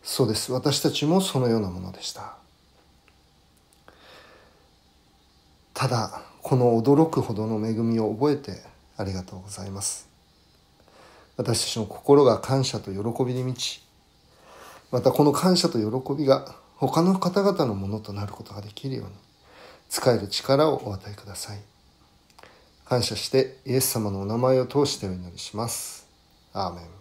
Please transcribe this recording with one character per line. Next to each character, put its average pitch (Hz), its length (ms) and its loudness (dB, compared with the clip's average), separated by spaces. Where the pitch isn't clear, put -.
そ - 220 0
う 110 40 2
で 107 60 0
す。 - 180 -4
私 135 280 0
た 160 100 2
ち - 140 -2
も 175 160 4
そ 185 180 -2
の 123 100 2
よ 113 100 4
う - 20 2
な 98 80 -2
も 90 120 -8
の 92 120 -10
で - 100 -16
し - 100 -10
た。 - 240 -14
た 131 140 -2
だ、 117 340 -2
こ - 140 2
の 120 240 6
驚 143 280 6
く - 120 0
ほ 113 140 -4
ど 107 120 -2
の 110 180 -2
恵 113 100 -2
み 113 260 0
を 107 120 0
覚 139 200 2
え 139 40 0
て 101 260 -12
あ 98 80 -6
り 95 80 -4
が 92 100 -6
と 95 140 -14
う 92 60 -14
ご 101 60 -18
ざ 101 160 -12
い 98 60 -10
ま 98 120 -10
す。 - 260 -8
私 107 280 -2
た - 60 -4
ち - 60 -6
の 110 100 -2
心 143 380 6
が 113 160 6
感 131 240 0
謝 - 160 -4
と 98 100 -10
喜 113 340 -4
び 123 80 -2
に 127 120 -4
満 127 100 -4
ち、 - 280 -8
ま 127 100 0
た 131 120 4
こ 147 120 4
の - 80 4
感 185 240 4
謝 - 120 2
と 120 100 0
喜 120 360 -2
び 147 120 -2
が 131 280 2
他 147 260 2
の 185 160 4
方 185 240 0
々 190 220 2
の 107 100 0
も 98 120 -6
の 107 140 -4
と 104 120 -12
な 104 140 -6
る 101 60 -10
こ - 100 -16
と - 120 -16
が 104 60 -12
で 104 120 -16
き - 160 -10
る 131 80 -6
よ 110 80 -8
う - 20 -12
に、 95 60 -14
使 - 240 4
え 107 60 4
る 101 80 -4
力 139 420 2
を 131 200 -2
お 101 60 -6
与 104 160 -12
え 101 40 -14
く - 120 -20
だ 98 100 -14
さ - 180 -12
い。 101 60 -14
感 120 180 0
謝 107 120 -4
し - 160 -8
て - 340 2
イ 127 100 -2
エ 131 60 4
ス - 120 0
様 107 180 -2
の 98 120 -4
お 98 40 -4
名 110 100 -2
前 131 220 4
を 127 80 2
通 143 180 2
し - 140 -4
て 101 80 -8
お 95 60 -4
祈 90 180 -10
り 85 80 -18
し - 180 -12
ま 113 120 -4
す。 - 400 -10
ア 95 180 -4
ー 87 40 -14
メ 87 80 -16
ン。 - 20 -18